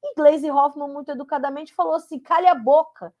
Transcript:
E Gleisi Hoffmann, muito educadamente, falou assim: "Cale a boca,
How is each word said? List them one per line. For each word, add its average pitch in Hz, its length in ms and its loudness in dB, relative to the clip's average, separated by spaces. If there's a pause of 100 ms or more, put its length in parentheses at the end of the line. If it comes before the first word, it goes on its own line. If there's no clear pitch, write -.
E 571 120 -12
Gleisi 302 340 4
Hoffmann, 285 420 0
muito 285 200 -14
educadamente, 285 600 -8
falou 330 220 -2
assim: 320 240 -8
"Cale 339 300 0
a 359 80 4
boca, 262 640 0